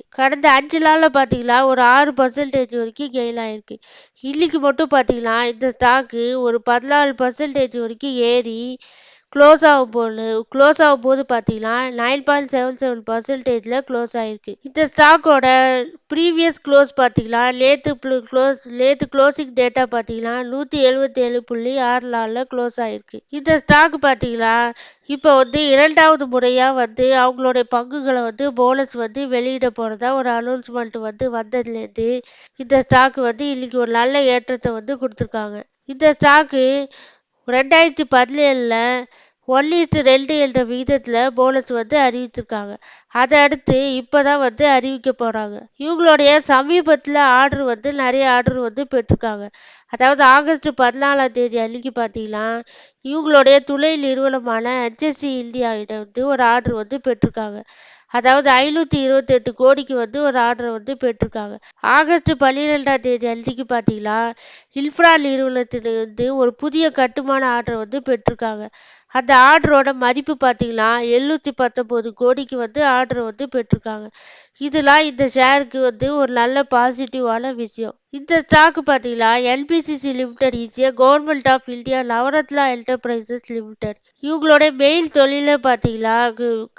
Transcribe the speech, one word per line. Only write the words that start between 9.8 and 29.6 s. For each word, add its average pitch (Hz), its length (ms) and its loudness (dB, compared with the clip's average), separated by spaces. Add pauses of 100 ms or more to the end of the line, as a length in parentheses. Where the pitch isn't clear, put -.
போகுது. 220 400 -4 (220)
க்ளோஸ் 277 320 4
ஆகும் 285 220 4
போது 262 260 0
பாத்தீங்கன்னா, 220 440 -4 (220)
நைன் 247 300 -2
பாயிண்ட் 285 260 0
செவன் 254 280 -4
செவன் 247 260 -6
பர்சன்டேஜ்ல 233 800 -4
க்ளோஸ் 240 320 -6
ஆயிருக்கு. 214 360 -10 (100)
இந்த 277 240 -6
ஸ்டாக்கோட 294 600 4 (640)
ப்ரீவியஸ் 330 540 0
க்ளோஸ் 277 340 4
பாத்தீங்கன்னா, 240 460 0 (100)
நேத்து 269 420 0
ப்ளு-, 262 280 -4
க்ளோஸ், 254 480 -2
நேத்து 269 360 0
க்ளோசிங் 277 480 0
டேட்டா 247 320 0
பாத்தீங்கன்னா, 226 480 -6 (100)
நூத்தி 277 380 -6
எழுபத்தேழு 254 580 0
புள்ளி 240 380 -8
ஆறு 247 300 -2
நாலுல 233 380 -6
க்ளோஸ் 240 340 -6
ஆயிருக்கு. 214 480 -10
இந்த 302 300 -2
ஸ்டாக் 294 440 2
பாத்தீங்கன்னா, 233 520 0 (560)
இப்ப 285 240 4
வந்து 262 340 2
இரண்டாவது 302 580 4
முறையா 254 480 2
வந்து 247 420 0
அவங்களுடைய 254 520 0
பங்குகளை 254 540 -4
வந்து 233 300 -4
போனஸ் 254 440 0
வந்து 233 320 -8
வெளியிட 254 420 -2